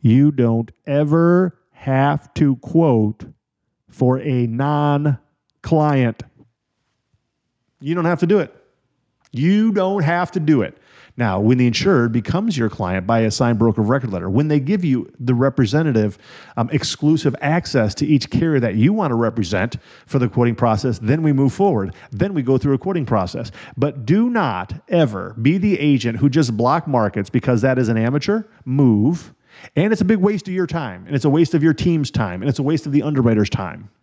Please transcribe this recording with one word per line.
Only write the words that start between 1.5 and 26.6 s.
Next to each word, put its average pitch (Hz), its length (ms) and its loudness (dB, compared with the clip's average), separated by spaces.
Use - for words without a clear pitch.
have 139 600 -2
to 143 240 2
quote 120 680 0
for 127 320 0
a 123 260 -2
non-client. 143 1800 -2
You 151 160 -4
don't 175 80 -2
have 170 160 0
to 180 60 0
do 202 120 4
it. 147 160 -4
You 202 400 2
don't 190 320 0
have 175 280 0
to 185 80 -4
do 147 220 2
it. - 160 -8
Now, 101 240 0
when 113 180 4
the 123 80 4
insured 120 460 2
becomes 170 440 -2
your 117 140 -2
client 92 340 -4
by 113 160 2
a 110 120 2
signed 120 260 0
broker 113 220 2
of 104 80 0
record 123 240 -2
letter, 87 180 -6
when 135 160 2
they 151 140 2
give 180 240 -2
you 131 340 -2
the 123 160 -2
representative, 123 840 0
um, 117 140 -2
exclusive 151 680 0
access 139 560 -2
to 147 100 -4
each 151 240 2
carrier 156 300 0
that 110 160 -2
you 127 160 4
wanna 175 240 -2
represent 110 600 -2
for - 140 -2
the 123 80 0
quoting 120 260 0
process, 113 460 0
then 143 240 0
we 151 80 2
move 135 200 2
forward. 123 420 0
Then 190 200 -2
we 160 100 -2
go 131 160 2
through 139 160 0
a 135 40 -2
quoting 175 280 -4
process. 101 440 -4
But 135 300 -4
do 214 240 2
not 120 420 -2
ever 107 540 0
be 156 160 2
the 202 220 0
agent 120 380 0
who 143 100 2
just 123 280 0
block 131 300 0